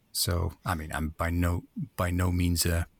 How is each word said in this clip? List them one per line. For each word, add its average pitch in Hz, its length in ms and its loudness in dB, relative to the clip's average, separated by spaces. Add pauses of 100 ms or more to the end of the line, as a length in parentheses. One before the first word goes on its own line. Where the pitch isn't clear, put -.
(120)
So, 87 420 -2 (120)
I 90 100 0
mean, 78 180 -8
I'm 78 240 -2
by 85 120 0
no, 87 340 2 (320)
by 90 160 0
no 90 200 2
means 87 340 2
a 85 220 0 (120)